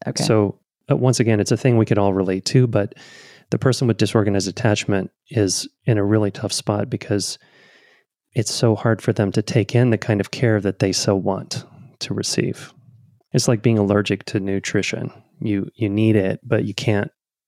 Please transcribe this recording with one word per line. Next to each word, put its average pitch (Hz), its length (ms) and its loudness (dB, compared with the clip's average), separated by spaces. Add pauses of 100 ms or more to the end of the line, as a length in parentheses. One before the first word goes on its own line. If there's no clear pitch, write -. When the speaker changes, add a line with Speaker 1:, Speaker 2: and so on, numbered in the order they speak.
Speaker 1:
Okay. 135 160 -4
Speaker 2:
So, 104 360 2 (300)
uh, 143 60 2
once 127 240 2
again, 110 200 2
it's 101 120 0
a 120 60 2
thing 120 200 2
we 110 80 4
could 104 120 2
all 101 160 2
relate 95 320 -2
to, 127 220 4
but 107 260 -2 (560)
the 117 80 0
person 127 300 0
with 110 100 2
disorganized 101 500 2
attachment 101 640 0 (200)
is 101 380 -2 (180)
in 113 120 2
a 101 80 0
really 104 240 2
tough - 240 -8
spot 107 360 -4
because - 500 -4 (960)
it's - 200 -4
so 113 220 2
hard 113 260 0
for 117 120 0
them 98 180 0
to 113 100 -2
take - 320 0
in 123 160 4
the 113 80 2
kind - 240 0
of - 100 -8
care 110 300 0
that 92 180 -2
they 98 120 2
so 98 240 0
want 98 480 -4 (360)
to - 140 -8
receive. - 580 -4 (600)
It's - 160 0
like 113 160 2
being 113 160 4
allergic 101 460 0
to - 140 -4
nutrition. 98 720 -4 (280)
You, 101 360 -4
you 107 140 -2
need 110 260 4
it, 95 280 0
but 113 220 0
you 101 80 -6
can't 104 360 0 (380)